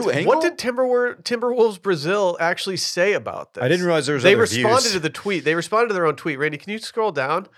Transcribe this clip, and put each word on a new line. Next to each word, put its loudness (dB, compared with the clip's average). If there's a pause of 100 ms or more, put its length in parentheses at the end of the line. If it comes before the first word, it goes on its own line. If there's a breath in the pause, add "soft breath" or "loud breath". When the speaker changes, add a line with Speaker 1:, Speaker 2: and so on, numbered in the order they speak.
Speaker 1:
new 0
Speaker 2:
Ti-, 0
Speaker 1:
angle? 2
Speaker 2:
what 0
did -2
Timberwol-, -2
Timberwolves 0
Brazil 0
actually -2
say 0
about -6
this? -6
Speaker 3:
I 2
didn't 2
realize 2
there 0
was -2
Speaker 2:
They 8
Speaker 3:
other 4
Speaker 2:
responded 2
Speaker 3:
views. 0
Speaker 2:
to 0
the -2
tweet. -4
They 2
responded 0
to -2
their 2
own 2
tweet. -6
Randy, -2
can -12
you -8
scroll -4
down? -2 (120 loud breath)